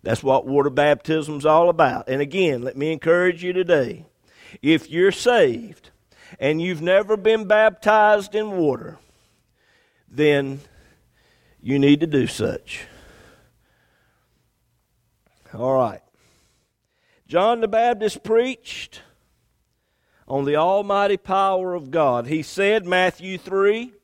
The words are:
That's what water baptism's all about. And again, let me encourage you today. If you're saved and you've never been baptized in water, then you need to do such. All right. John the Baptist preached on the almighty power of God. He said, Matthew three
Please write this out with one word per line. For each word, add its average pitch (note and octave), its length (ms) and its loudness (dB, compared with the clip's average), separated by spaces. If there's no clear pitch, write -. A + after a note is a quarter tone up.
That's G#2+ 220 -4
what C3+ 220 2
water C#3 240 0
baptism's D3 760 -2
all E3 240 4
about. D#3+ 400 0
And C3+ 120 -2
again, D3 420 -2
let B2+ 120 -8
me D3 160 -4
encourage E3+ 500 0
you F3+ 120 -6
today. E3+ 520 0
If D#3 280 0
you're F3+ 240 2
saved G#3 800 0
and D#3 240 -2
you've E3+ 200 -4
never G3 340 2
been A3 300 0
baptized G#3+ 880 2
in G#3+ 220 -4
water, C3 420 -4
then C#3 500 0
you C#3 180 0
need C#3+ 220 6
to E3 60 -2
do C#3 200 0
such. - 580 -8
All B2+ 200 -2
right. B2 280 0
John G#3+ 360 0
the A3 80 -4
Baptist A3 520 -2
preached - 800 -4
on C#3 160 -4
the D3 140 0
almighty G3+ 580 0
power F#3+ 580 -2
of D#3 160 -10
God. C3 380 0
He D#3 160 -4
said, G3 420 -2
Matthew F#3 520 -2
three G#3 560 -2